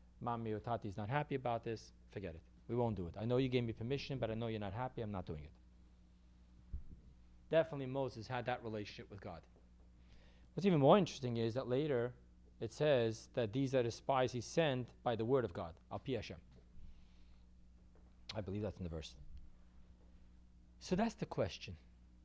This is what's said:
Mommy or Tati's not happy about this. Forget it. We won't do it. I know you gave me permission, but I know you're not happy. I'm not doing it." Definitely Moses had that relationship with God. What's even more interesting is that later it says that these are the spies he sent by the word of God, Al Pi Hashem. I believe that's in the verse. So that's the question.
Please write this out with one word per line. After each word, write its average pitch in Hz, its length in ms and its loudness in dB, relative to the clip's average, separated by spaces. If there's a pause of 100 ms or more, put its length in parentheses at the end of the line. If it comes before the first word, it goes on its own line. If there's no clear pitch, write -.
(220)
Mommy 117 300 -2
or 107 60 -2
Tati's 110 380 -4
not 107 140 -4
happy 147 240 0
about 123 300 -2
this. 113 280 -6 (180)
Forget 95 240 -8
it. 80 60 -12 (260)
We 117 80 -4
won't 117 220 2
do 92 100 -4
it. 85 120 -8
I 110 80 -2
know 123 100 4
you 131 140 4
gave 123 140 4
me 113 100 -4
permission, 135 440 -4
but 113 120 0
I 113 40 -2
know 117 120 -2
you're 110 120 -2
not 101 140 -4
happy. 123 300 -4
I'm 107 100 -4
not 90 140 -4
doing 76 180 -8
it." 78 80 -16 (2000)
Definitely 151 360 2
Moses 127 400 -4
had 123 200 -4
that 123 180 -4
relationship 107 460 -8
with 98 100 -12
God. 85 220 -12 (1120)
What's 165 120 0
even 170 140 8
more 151 160 12
interesting 131 400 2
is 113 180 2
that 123 140 -4
later 123 460 2 (440)
it 117 140 -6
says 120 640 4
that 113 180 0
these 135 220 0
are 127 80 6
the 117 80 2
spies 127 420 2
he 123 80 -4
sent 127 480 2 (140)
by 120 120 2
the 110 120 0
word 127 180 4
of 95 80 -2
God, 85 220 -6 (180)
Al 101 60 -6
Pi - 140 -4
Hashem. 101 280 -6 (1900)
I 107 60 -2
believe 98 220 -4
that's 98 160 -4
in 92 60 -6
the 85 40 -4
verse. 80 260 -8 (1600)
So - 160 -2
that's 220 200 2
the - 120 -6
question. - 480 -4 (500)